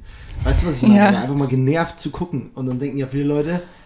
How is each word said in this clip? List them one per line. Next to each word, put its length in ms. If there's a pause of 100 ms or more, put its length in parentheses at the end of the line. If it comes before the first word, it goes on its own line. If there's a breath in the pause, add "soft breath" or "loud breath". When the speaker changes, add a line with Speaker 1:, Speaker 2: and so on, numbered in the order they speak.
(440 loud breath)
Speaker 1:
Weißt 180
du, 60
was 80
ich 60
meine? 140
Speaker 2:
Ja. 240
Speaker 1:
Einfach 140
mal 140
genervt 520
zu 100
gucken. 440
Und 120
dann 120
denken 200
ja 100
viele 160
Leute, 380 (240 soft breath)